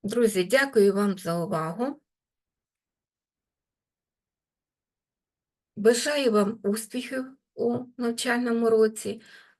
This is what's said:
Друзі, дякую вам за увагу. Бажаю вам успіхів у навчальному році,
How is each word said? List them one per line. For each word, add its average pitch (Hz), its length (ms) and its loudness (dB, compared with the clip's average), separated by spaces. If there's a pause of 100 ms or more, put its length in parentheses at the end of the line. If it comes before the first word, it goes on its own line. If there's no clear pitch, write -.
Друзі, 214 400 2
дякую 220 500 4
вам 196 240 0
за 170 280 -4
увагу. 180 560 -4 (3750)
Бажаю 247 520 2
вам 208 320 0
успіхів 247 640 -6 (300)
у 240 240 -2 (180)
навчальному 233 720 -2
році, 220 520 2 (380)